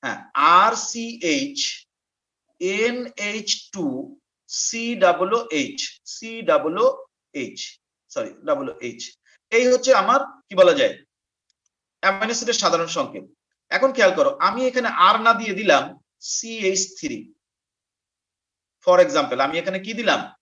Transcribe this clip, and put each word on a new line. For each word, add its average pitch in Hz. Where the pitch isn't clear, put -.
হ্যাঁ, 113
আর 214
সি 233
এইচ, 139
এন 208
এইচ 208
টু, 175
সি -
ডাবল 185
এইচ, 113
সি 226
ডাবল 160
এইচ, -
sorry, 110
double 139
এইচ। 120
এই 233
হচ্ছে 247
আমার, 226
কি 196
বলা 175
যায়, 117
Amino 196
অ্যাসিডের 233
সাধারণ 170
সংকেত। 104
এখন 254
খেয়াল 202
করো, 143
আমি 214
এখানে 247
আর 208
না 233
দিয়ে 214
দিলাম 156
সিএইচ 208
three। 127
For 180
example, 139
আমি 143
এখানে 190
কি 220
দিলাম? 185